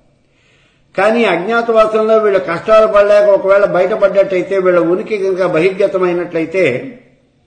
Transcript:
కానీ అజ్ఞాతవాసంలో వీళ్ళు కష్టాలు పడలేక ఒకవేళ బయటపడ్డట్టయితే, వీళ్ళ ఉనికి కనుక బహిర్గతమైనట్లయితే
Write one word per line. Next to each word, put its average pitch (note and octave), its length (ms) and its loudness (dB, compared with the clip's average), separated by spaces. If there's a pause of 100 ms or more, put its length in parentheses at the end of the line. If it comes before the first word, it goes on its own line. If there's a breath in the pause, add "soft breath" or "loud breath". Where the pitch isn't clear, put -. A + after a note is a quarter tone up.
(960)
కానీ A3+ 260 0
అజ్ఞాతవాసంలో A3 960 0
వీళ్ళు G3+ 220 0
కష్టాలు G#3+ 480 0
పడలేక G3+ 420 4
ఒకవేళ G3 360 2
బయటపడ్డట్టయితే, F#3+ 920 0
వీళ్ళ F3+ 220 2
ఉనికి F3 380 -2
కనుక F#3+ 280 -2
బహిర్గతమైనట్లయితే F3 1500 -2 (500)